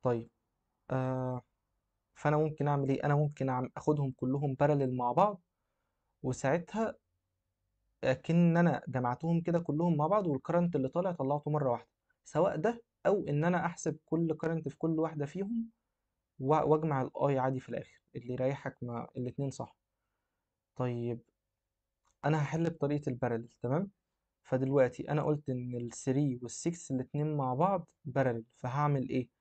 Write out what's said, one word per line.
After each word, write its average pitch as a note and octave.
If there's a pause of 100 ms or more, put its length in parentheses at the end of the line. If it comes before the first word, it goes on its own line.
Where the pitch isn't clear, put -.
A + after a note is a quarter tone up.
طيب، A#2+ (640)
آه، B2+ (720)
فأنا D3+
ممكن D3+
أعمل C#3+
إيه؟ C3+
أنا D3
ممكن D3
أعم-، B2+
أخدهم C#3+
كلهم C3+
بارلل C#3
مع B2
بعض، F#3+ (840)
وساعتها E3+ (1080)
أكن E3
أنا E3+
جمعتهم B2+
كده E3+
كلهم E3
مع D3
بعض G3
والكرنت E3+
اللي C3
طالع F3+
طلعته D3
مرة D3
واحدة، A#2 (360)
سواء F3+
ده A3+ (220)
أو G3
إن D3
أنا F3
أحسب E3
كل D#3+
كرنت D#3+
في -
كل E3
واحدة D#3
فيهم G#3+ (680)
و-، C3+
وأجمع D3+
ال B2
I C#3
عادي B2+
في -
الآخر، - (140)
اللي B2
يريحك C3
ما A#2+ (100)
الاتنين C3
صح. - (1000)
طيب A#2+ (1040)
أنا D3+
هحل D#3+
بطريقة D3
البارلل، A#2+ (120)
تمام؟ D#3+ (520)
فدلوقتي C3
أنا D3
قلت D3+
إن B2
ال A#2+
three C3
وال A#2+
six -
الاتنين D3
مع C3
بعض F3+ (180)
بارلل، B2+ (140)
فهعمل C#3
إيه؟ B2+ (120)